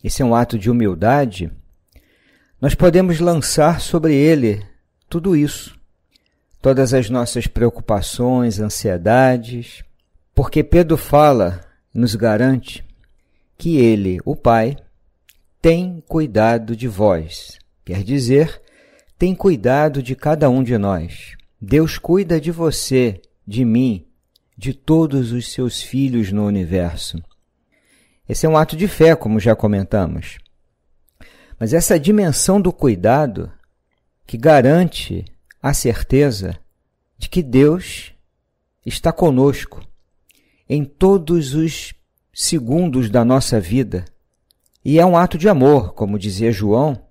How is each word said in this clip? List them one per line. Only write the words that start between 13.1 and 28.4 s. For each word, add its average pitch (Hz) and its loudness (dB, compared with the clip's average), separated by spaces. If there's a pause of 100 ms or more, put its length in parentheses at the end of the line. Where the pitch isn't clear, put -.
que 165 -2
ele, 101 2
o 151 -4
Pai, 117 0 (840)
tem 170 0
cuidado 113 0
de 120 -8
vós. 95 -2 (260)
Quer 95 -6
dizer, 135 0 (560)
tem 185 0
cuidado 139 0
de 127 -8
cada 151 0
um 131 2
de 120 -2
nós. 98 -4 (260)
Deus 143 0
cuida 170 0
de 156 -6
você, 131 -2 (240)
de 110 -2
mim, 117 0 (500)
de 95 -8
todos 139 0
os 120 -8
seus 123 -6
filhos 123 -2
no 104 -2
universo. 90 -4 (1040)
Esse - -4